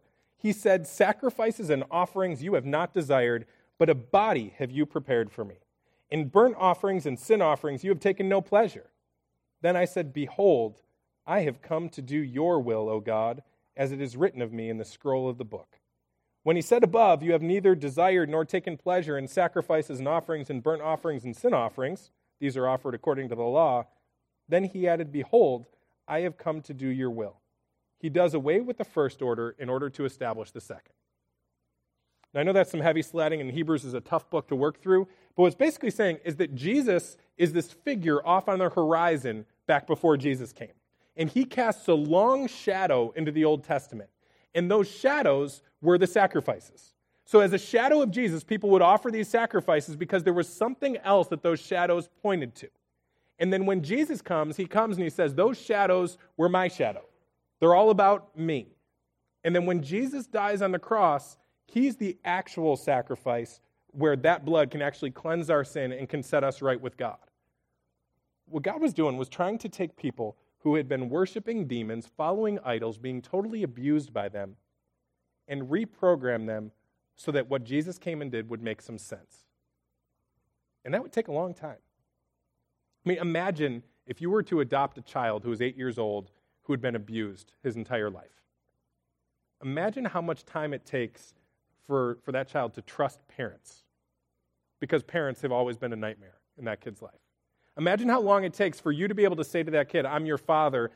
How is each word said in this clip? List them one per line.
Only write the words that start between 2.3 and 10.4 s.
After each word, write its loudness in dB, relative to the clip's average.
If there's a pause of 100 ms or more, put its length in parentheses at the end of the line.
you -2
have 0
not -2
desired, 2 (300)
but 4
a 6
body 0
have -6
you 0
prepared -2
for -10
me. -18 (520)
In -4
burnt 6
offerings 0
and -4
sin 2
offerings 0
you 0
have 0
taken 0
no 2
pleasure.' 0 (720)
Then 2
I 2
said, -4
'Behold, 2 (460)